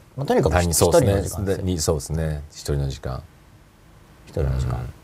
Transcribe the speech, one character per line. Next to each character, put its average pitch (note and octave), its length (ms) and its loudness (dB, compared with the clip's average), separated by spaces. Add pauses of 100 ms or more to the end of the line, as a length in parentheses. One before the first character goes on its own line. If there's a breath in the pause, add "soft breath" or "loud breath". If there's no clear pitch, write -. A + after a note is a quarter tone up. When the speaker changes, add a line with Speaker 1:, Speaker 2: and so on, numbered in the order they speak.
(160)
Speaker 1:
ま C3+ 80 -6
あ、 - 20 -8
と A#3+ 100 0
に A3 80 4
か F2 60 4
く D#2 40 2
Speaker 2:
他 F2 80 4
人、 E2+ 120 0
そ F2 160 4
う - 20 2
で E3+ 80 6
す D3 40 6
ね。 G#2 100 4
Speaker 1:
一 G2 40 4
人 - 0 -
の G2 60 0
時 F#2+ 120 -8
間 G2 100 -4
で G2 80 0
す - 40 -4
よ。 - 0 -
Speaker 2:
で、 - 60 -6
に-、 F2+ 160 -2
そ E2+ 140 0
う - 20 -2
で C#2+ 60 -4
す - 120 -8
ね。 D#2 380 -2
一 - 80 -20
人 - 140 -4
の C#2 160 -2
時 C2+ 100 -8
間。 C2 240 -8 (1040)
Speaker 1:
一 - 60 -16
人 D2+ 100 -2
の C2 160 0
時 B1+ 80 -2
間。 B1 100 -4
Speaker 2:
う B1 60 -6
ん。 - 20 -10 (180)